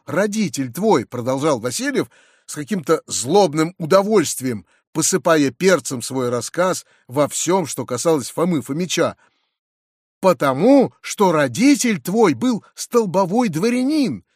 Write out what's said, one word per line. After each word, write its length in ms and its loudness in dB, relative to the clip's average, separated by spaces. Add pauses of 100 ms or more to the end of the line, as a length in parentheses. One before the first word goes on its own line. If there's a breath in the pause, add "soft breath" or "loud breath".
родитель 680 -2
твой", 360 0
продолжал 540 -2
Васильев 500 -4 (340 soft breath)
с 100 -14
каким-то 520 -4
злобным 720 0
удовольствием, 880 0 (260)
посыпая 580 2
перцем 520 0
свой 260 -4
рассказ 560 -2 (240)
во 200 0
всём, 380 -2
что 180 -8
касалось 460 -2
Фомы 320 -2
Фомича, 540 -2 (1040)
"потому 800 4
что 320 0
родитель 680 2
твой 340 2
был 300 -2 (100)
столбовой 760 0
дворянин, 760 -2 (100)